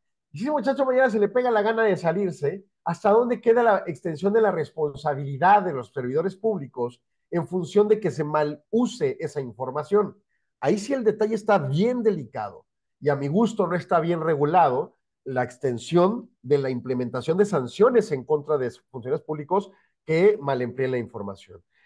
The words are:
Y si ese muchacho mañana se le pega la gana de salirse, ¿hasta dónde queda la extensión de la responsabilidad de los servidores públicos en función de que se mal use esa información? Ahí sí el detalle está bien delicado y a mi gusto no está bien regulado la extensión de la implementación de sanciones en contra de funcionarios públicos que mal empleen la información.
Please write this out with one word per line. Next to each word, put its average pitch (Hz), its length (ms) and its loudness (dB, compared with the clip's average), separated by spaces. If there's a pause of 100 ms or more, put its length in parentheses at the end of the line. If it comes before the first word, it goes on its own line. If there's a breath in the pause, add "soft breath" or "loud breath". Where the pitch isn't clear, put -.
(300)
Y 147 80 -16
si 196 60 -6
ese 294 80 -2
muchacho 269 320 0
mañana 262 260 2
se 214 80 0
le 202 100 2
pega 247 220 0
la 214 120 2
gana 226 220 0
de 196 120 2
salirse, 170 680 -4 (200)
¿hasta 175 260 0
dónde 233 300 2
queda 240 220 4
la 214 240 2
extensión 170 460 -4
de 226 80 4
la 214 100 4
responsabilidad 147 1120 0
de 180 100 -4
los 127 200 -8
servidores 147 440 -4
públicos 135 680 -4 (280)
en 170 180 -2
función 185 400 2
de 214 100 4
que 196 120 -2
se 151 140 -4
mal 151 460 -2
use 214 480 0
esa 151 220 -8
información? 139 760 -4 (440)
Ahí 170 180 0
sí 202 160 -6
el 262 80 -2
detalle 214 320 0
está 208 240 2
bien 196 460 0
delicado 123 640 -4 (340)
y 135 80 -2
a 143 80 2
mi 139 100 -4
gusto 202 400 0
no 170 80 -2
está 175 240 0
bien 170 220 0
regulado 156 760 2 (280)
la 127 200 -2
extensión 175 840 0 (100)
de 139 180 2
la 135 120 -2
implementación 123 640 -4
de 202 80 4
sanciones 202 640 2
en 131 140 -6
contra 147 340 -2
de 127 120 -2 (200)
funcionarios 131 320 -6
públicos 156 480 -4 (340 soft breath)
que 180 360 4
mal 135 220 -2
empleen 127 300 -4
la 127 60 -2
información. 101 640 -12 (240)